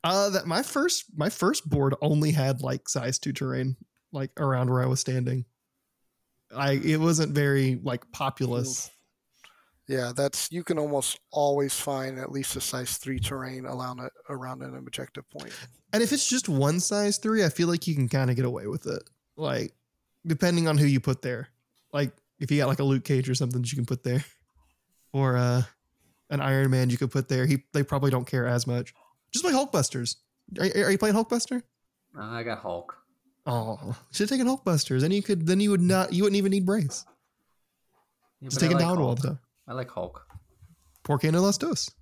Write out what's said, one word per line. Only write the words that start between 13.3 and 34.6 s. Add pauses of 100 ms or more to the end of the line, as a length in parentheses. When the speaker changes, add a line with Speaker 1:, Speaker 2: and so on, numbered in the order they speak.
Speaker 2:
around
a, (200)
around
an
objective
point. (400)
Speaker 1:
And
if
it's
just
one
size
three,
I
feel
like
you
can
kinda
get
away
with
it. (340)
Like, (520)
depending
on
who
you
put
there. (440)
Like, (280)
if
you
got,
like,
a
Luke
Cage
or
something
that
you
can
put
there. (880)
Or,
uh, (680)
an
Iron
Man
you
could
put
there.
He,
they
probably
don't
care
as
much. (380)
Just
play
Hulkbusters. (440)
Are,
are
you
playing
Hulkbuster? (560)
Speaker 3:
Uh,
I
got
Hulk. (480)
Speaker 1:
Oh, (160)
should've
taken
Hulkbusters.